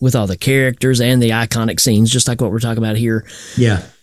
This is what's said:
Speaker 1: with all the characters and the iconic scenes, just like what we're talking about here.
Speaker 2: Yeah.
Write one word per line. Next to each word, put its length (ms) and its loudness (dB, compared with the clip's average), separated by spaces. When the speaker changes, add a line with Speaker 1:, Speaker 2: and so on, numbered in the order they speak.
Speaker 1:
with 140 2
all 120 0
the 100 -2
characters 640 0
and 220 2
the 80 4
iconic 500 -2
scenes, 300 4
just 180 0
like 120 -2
what 100 -2
we're 100 -2
talking 220 -2
about 140 -2
here. 280 -2
Speaker 2:
Yeah. 260 2